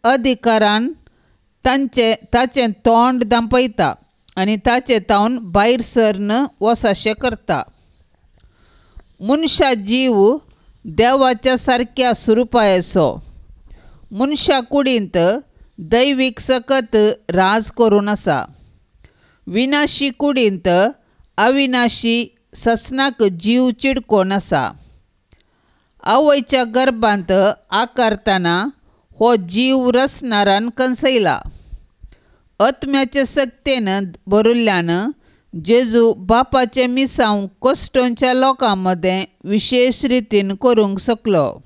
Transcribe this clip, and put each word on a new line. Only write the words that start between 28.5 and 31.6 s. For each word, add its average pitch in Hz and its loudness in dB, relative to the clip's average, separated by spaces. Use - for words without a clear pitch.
हो 233 4
जीव 247 0
रचणारान 226 0
कंसयला. 254 0